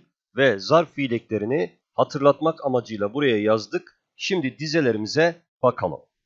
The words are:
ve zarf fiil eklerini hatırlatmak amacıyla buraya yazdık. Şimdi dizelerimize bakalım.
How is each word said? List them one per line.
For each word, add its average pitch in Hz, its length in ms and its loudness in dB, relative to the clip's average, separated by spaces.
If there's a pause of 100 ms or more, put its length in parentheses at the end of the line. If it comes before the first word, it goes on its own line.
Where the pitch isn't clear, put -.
(360)
ve 120 240 2
zarf 143 340 2
fiil 139 180 -6
eklerini 117 680 -4 (140)
hatırlatmak 143 720 0
amacıyla 110 480 -2
buraya 127 280 0
yazdık. 107 600 -2 (140)
Şimdi 147 440 -4
dizelerimize 143 800 0 (220)
bakalım. 101 360 -2 (260)